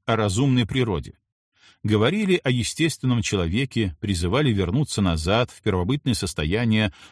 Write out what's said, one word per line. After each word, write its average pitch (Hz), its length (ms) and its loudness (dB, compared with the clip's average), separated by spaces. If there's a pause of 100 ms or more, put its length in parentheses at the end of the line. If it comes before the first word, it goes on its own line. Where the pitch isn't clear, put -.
о 113 120 0
разумной 117 500 2
природе. 110 480 -4 (720)
Говорили 160 600 2
о 135 60 2
естественном 127 720 0
человеке, 101 760 -2
призывали 101 540 0
вернуться 101 500 0
назад, 90 480 0
в - 120 -20
первобытное 107 520 -2
состояние. 107 800 0 (200)